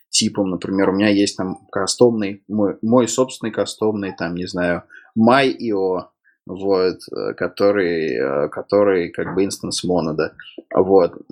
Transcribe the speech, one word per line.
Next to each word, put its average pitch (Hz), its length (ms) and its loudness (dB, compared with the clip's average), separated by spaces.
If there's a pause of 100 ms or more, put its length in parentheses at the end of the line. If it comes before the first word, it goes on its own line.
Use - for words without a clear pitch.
(100)
типом, 104 400 0
например, 95 400 0
у - 20 0
меня 101 160 2
есть 101 280 2
там 95 340 -8
кастомный, 101 760 0
мой, 101 340 -2
мой 117 260 4
собственный 127 440 -4
кастомный, 101 640 -4
там, 87 160 -4
не 90 120 -6
знаю, 87 360 -2 (320)
май 127 360 6
и 117 220 -6
о, 95 380 -2 (360)
вот, 92 520 0 (140)
э, 50 220 -6
который, 87 800 0
э, 69 320 0
который 95 640 0
как 85 260 -8
бы 95 80 2
инстанс 95 400 -6
монода. 80 500 -2 (400)
Вот, 92 380 4 (200)